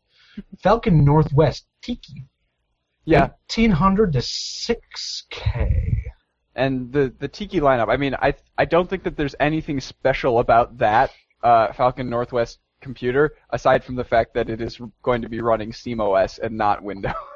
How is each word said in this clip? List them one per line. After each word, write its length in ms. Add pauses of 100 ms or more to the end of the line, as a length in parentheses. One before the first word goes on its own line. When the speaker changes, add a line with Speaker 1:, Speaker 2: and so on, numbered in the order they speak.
(600)
Speaker 1:
Falcon 460
Northwest 640 (160)
Tiki, 420 (800)
Speaker 2:
Yeah. 240 (200)
Speaker 1:
eighteen 220
hundred 420
to 100
six 1040
K." 680 (600)
Speaker 2:
And 360
the, 280
the 80
Tiki 320
lineup, 300
I 80
mean, 180
I, 180 (260)
I 60
don't 240
think 140
that 140
there's 220
anything 400
special 600
about 400
that, 320 (320)
uh, 300
Falcon 380
Northwest 480 (200)
computer, 540 (160)
aside 340
from 120
the 80
fact 320
that 160
it 100
is 180 (220)
going 220
to 60
be 120
running 300
SteamOS 680
and 180
not 260
Windows. 320 (200)